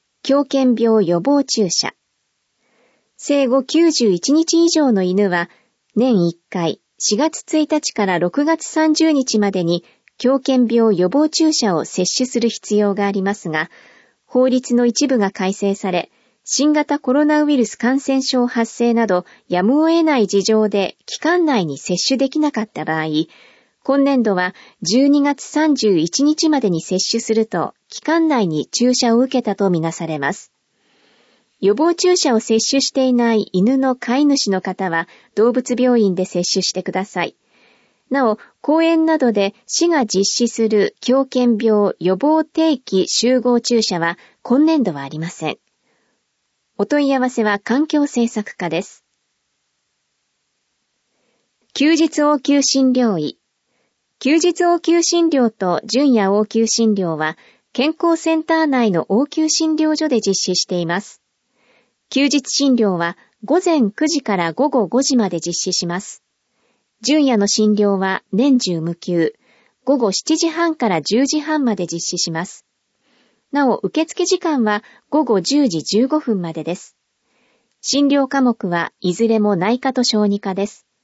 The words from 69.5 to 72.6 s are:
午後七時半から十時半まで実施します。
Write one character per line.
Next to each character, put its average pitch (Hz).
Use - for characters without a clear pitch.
午 277
後 220
七 -
時 330
半 330
か 240
ら 160
十 240
時 302
半 302
ま 226
で 185
実 170
施 -
し 170
ま 165
す。 -